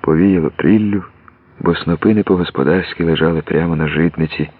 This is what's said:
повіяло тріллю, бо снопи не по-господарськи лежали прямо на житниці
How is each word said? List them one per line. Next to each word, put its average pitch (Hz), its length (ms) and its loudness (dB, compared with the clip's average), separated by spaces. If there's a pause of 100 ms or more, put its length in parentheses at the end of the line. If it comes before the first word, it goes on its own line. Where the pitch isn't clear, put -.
повіяло 82 500 2
тріллю, 101 520 2 (580)
бо 85 140 0
снопи 85 400 0
не 104 80 2
по-господарськи 85 800 0
лежали 80 380 0
прямо 82 340 -2
на 78 120 -2
житниці 78 720 -4